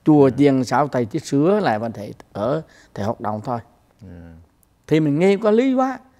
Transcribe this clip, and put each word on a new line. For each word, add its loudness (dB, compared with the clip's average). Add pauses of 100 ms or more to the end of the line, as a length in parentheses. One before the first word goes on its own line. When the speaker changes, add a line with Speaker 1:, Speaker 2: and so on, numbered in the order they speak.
Speaker 1:
Chùa 6
Speaker 2:
Dạ. 0
Speaker 1:
chiền 4
sao 0
thầy -2
chỉ -8
sửa 0
lại -2
và -6
thầy -12 (200)
ở, -4 (320)
thầy -8
hoạt -6
động -6
thôi. -6 (420)
Speaker 2:
Dạ. -20 (800)
Speaker 1:
Thì 2
mình 0
nghe 2
có -2
lý 2
quá, -2 (200)